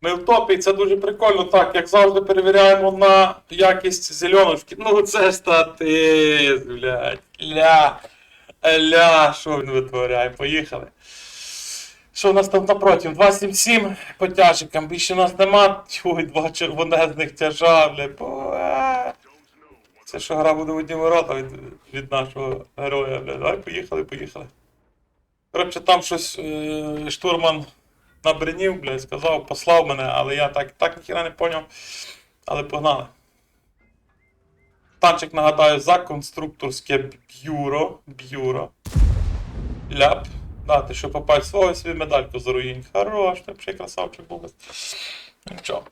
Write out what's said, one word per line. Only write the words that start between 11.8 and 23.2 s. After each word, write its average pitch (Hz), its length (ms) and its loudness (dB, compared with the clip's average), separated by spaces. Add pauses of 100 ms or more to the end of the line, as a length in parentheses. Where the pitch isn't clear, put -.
Що - 180 0
у - 20 2
нас 196 160 2
там 190 160 0
напротив? 190 500 2
Два 196 180 6
сім 196 220 -4
сім 208 420 0 (220)
по 190 100 -2
тяжикам. 165 580 2
Більше 170 280 -4
нас 180 240 0
нема. 196 460 4 (200)
Ой, 160 220 -2
два 156 240 -4
червонезних 160 840 -2
тяжа, 156 560 2
блядь. 143 300 -8
Бо, 269 420 -8
а. 262 520 -2 (920)
Це - 160 -14
що - 160 -6
гра 156 180 2
буде 156 180 -6
в 156 40 -6
одні 160 180 -8
ворота 165 400 0
від, 135 120 -8 (480)
від 135 180 -10
нашого 131 520 -6 (120)
героя, 139 420 -6
блядь. 135 200 -12